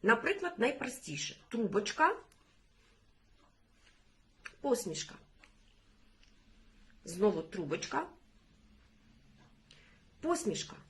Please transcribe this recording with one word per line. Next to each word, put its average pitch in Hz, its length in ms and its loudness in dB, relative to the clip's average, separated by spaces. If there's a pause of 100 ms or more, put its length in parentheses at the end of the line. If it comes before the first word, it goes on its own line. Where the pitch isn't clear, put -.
Наприклад, 349 540 2
найпростіше. 247 760 -2 (120)
Трубочка, 226 680 2 (2500)
посмішка. 233 540 -2 (1900)
Знову 180 360 2
трубочка, 175 680 -2 (2250)
посмішка. 320 540 0 (140)